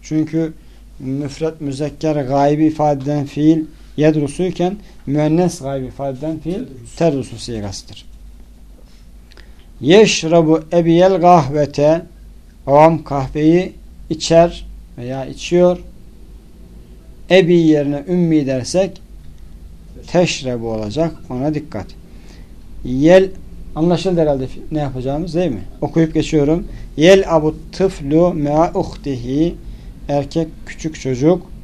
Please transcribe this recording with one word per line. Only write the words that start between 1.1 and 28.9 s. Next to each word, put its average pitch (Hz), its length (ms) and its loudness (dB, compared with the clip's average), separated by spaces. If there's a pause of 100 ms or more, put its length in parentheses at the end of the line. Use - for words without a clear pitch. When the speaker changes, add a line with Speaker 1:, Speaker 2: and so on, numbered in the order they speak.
Speaker 1:
müzekker, 147 540 -4
gaybi 143 500 2
ifade 151 380 0
eden 147 220 -4
fiil 156 400 2 (320)
yedrusuyken 156 800 0 (300)
müennes 151 560 0
gaybi 135 240 -6
ifade 135 340 -8
eden 156 200 -8
fiil 156 140 -8
Speaker 2:
Tedrus. - 440 -12
Speaker 1:
tedrusu 139 400 -2
sigasıdır. 104 680 -12 (1800)
Yeşrabu 160 800 4 (120)
ebiyel 170 480 4
kahvete. 151 800 4 (680)
Babam 151 360 6
kahveyi 151 720 0 (360)
içer 165 560 2 (320)
veya 127 280 -10
içiyor. 175 540 0 (1500)
Ebi 175 260 6
yerine 147 500 2
ümmi 165 400 2
dersek 156 540 -2 (1080)
teşrebu 123 640 -4
olacak. 110 420 -4 (180)
Ona 131 240 -6
dikkat. 104 320 -10 (1000)
Yel, 160 440 6 (460)
anlaşıldı 170 460 0
herhalde 143 220 0
fi-, - 180 -10 (100)
ne 151 80 -4
yapacağımız, 143 560 -6
değil 175 160 0
mi? 101 100 -8 (200)
Okuyup 160 320 0
geçiyorum. 156 540 0 (300)
Yel 180 380 6
abu 156 200 0 (160)
tıflu 175 600 0
mea 156 400 0
uhtihi. 143 840 -4 (540)